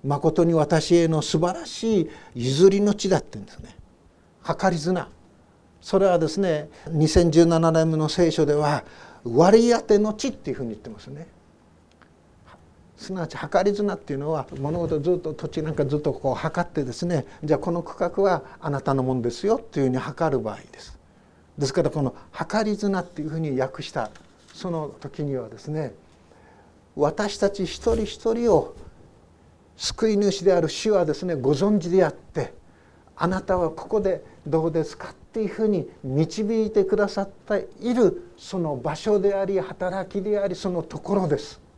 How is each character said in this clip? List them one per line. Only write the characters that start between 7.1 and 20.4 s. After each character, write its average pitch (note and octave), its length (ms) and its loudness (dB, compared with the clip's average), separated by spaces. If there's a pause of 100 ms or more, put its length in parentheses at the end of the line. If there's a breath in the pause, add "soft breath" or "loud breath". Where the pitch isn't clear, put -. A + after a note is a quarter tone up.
十 E3 140 8
七 E3 260 4
年 D#3+ 200 4
の D#3 180 2
聖 E3 220 2
書 D#3+ 140 2
で D3 80 2
は D3 300 0 (400 loud breath)
「割 F#3 440 6
り A#3+ 40 4
当 A3+ 100 2
て G#3 180 4
の G#3+ 140 0
地」 C4 160 -4
っ - 20 -4
て - 180 -12
い B2+ 40 -4
う - 40 -8
ふ C#3 40 -8
う - 20 -6
に A#2 60 -6
言 G#2+ 80 -10
っ - 40 -20
て B2 80 -16
ま G#2+ 100 -18
す - 80 -20
ね。 D3 200 -16 (1700)
す - 160 -12
な F3+ 80 -6
わ D#3 60 -4
ち、 - 100 -12
計 F3 260 0
り G3+ 100 2
綱 G3+ 200 -2
っ E3+ 60 -8
て - 120 -12
い C3+ 40 -4
う C3+ 40 -4
の D3 120 -4
は、 D3 160 -4 (120)
物 D3+ 200 -2
事 D#3+ 200 -2
ず E3 140 0
っ F3 60 0
と、 D#3 140 -8
土 D#3 140 -10
地 D#3+ 140 -4
な D#3 100 -4
ん D3 40 -6
か D3 100 0
ず C#3+ 120 -2
っ - 20 0
と D3 140 -2
こ C3+ 180 -2
う A#2+ 40 0
測 E3+ 300 -4
っ - 40 -16
て D3 140 -4
で B2 100 -6
す - 120 -6
ね、 E3+ 200 -2 (180 loud breath)
「じ D#3 100 2
ゃ C#3+ 40 2
あ - 20 -4
こ F3 120 -4
の E3+ 120 -2
区 - 140 -12
画 F3 260 0
は F3+ 180 2 (180 loud breath)
あ D#3+ 120 -6
な C#3 100 -4
た C#3 140 0
の C3 80 0
も C3 100 0
ん B2+ 80 -2
で A#2+ 80 0
す - 160 -6
よ」 A3+ 160 4
っ - 0 -
て - 180 -6
い C#3 40 2
う - 20 4
ふ B2+ 40 4
う - 20 2
に B2+ 60 -2
測 D3+ 380 -2
る A#2 60 0